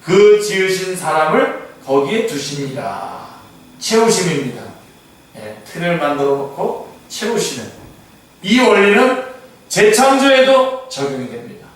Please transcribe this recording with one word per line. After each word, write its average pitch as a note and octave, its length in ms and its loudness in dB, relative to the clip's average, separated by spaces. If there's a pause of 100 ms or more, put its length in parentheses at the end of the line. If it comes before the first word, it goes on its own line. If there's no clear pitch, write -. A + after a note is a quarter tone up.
"그 G#3 380 6
지으신 F#3+ 560 -4
사람을 D#3+ 680 -2 (180)
거기에 C#3+ 400 0
두시니라." C3+ 1000 -10 (520)
채우심입니다. F#3 800 0 (760)
예, G#2+ 200 -16 (140)
틀을 E3+ 260 -2
만들어 C#3+ 320 -2
놓고 C#3 640 -6 (160)
채우시는 B2+ 640 -6 (720)
이 G3+ 200 2
원리는 G#3+ 600 4 (440)
재창조에도 C4 1200 2
적용이 C3+ 400 -8
됩니다. - 460 -16